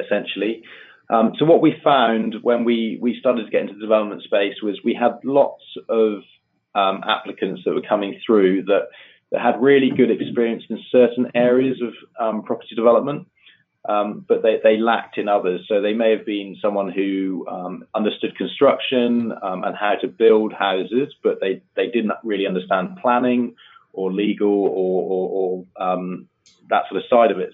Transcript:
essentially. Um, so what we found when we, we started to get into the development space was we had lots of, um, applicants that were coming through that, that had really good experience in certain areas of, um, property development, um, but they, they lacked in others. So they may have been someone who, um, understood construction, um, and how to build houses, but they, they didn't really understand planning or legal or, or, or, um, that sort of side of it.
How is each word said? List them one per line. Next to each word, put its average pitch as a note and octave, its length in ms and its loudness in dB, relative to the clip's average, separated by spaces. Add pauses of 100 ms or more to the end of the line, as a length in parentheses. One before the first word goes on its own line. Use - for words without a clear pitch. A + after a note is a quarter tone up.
essentially. - 600 -4 (480)
Um, A2+ 260 2
so D3 80 0
what E3 160 6
we D#3 220 4
found A2+ 600 2
when A#2+ 220 0
we, A2+ 380 -2
we A#2+ 160 -2
started B2 260 0
to - 60 -18
get - 120 0
into G2 120 -10
the G#2 60 -18
development G#2+ 420 0
space G2+ 400 0
was G2+ 220 -4
we A#2 100 0
had A#2+ 300 0
lots C#3 400 0 (240)
of, A2 340 0 (540)
um, G2 300 0
applicants G2 580 -6
that F2 100 -2
were - 80 -2
coming G#2 440 -4
through F#2+ 380 4
that, G2 240 0 (420)
that - 100 -2
had A#2 200 0
really C3+ 300 4
good A#2 200 4
experience A#2 600 -2
in G#2+ 200 -10
certain B2 440 4
areas B2 480 2
of, A#2 100 -8 (260)
um, A2 240 -4
property - 320 -10
development, A#2 540 2 (600)
um, G#2 380 -2
but - 160 2
they, A2 200 4
they A2 160 6
lacked A2+ 400 -2
in G#2 100 -4
others. F#2 400 0
So G2+ 140 0
they G#2+ 100 0
may A2+ 180 2
have G#2+ 140 0
been G2+ 360 -8
someone G2+ 300 -2
who, F#2+ 580 -4
um, F2+ 360 -10 (100)
understood G#2 420 -4
construction, A#2+ 960 0 (100)
um, F#2 200 -6
and G2 140 -6
how G#2 240 0
to F#2 80 -4
build A2 440 4
houses, G2 680 -2
but G2+ 180 0
they, F#2+ 220 -4 (140)
they F#2+ 120 -2
didn't G#2+ 240 -2 (120)
really G2 220 -2
understand F#2 540 -4
planning B2 540 0 (380)
or F#2+ 200 -4
legal G#2 380 0
or, F#2 520 0 (100)
or, F#2 540 -4 (120)
or, F#2+ 80 -4
um, F#2 400 -4 (440)
that - 180 2
sort - 120 -4
of - 80 -12
side A#2 220 6
of F#2 80 -2
it. F2+ 140 -6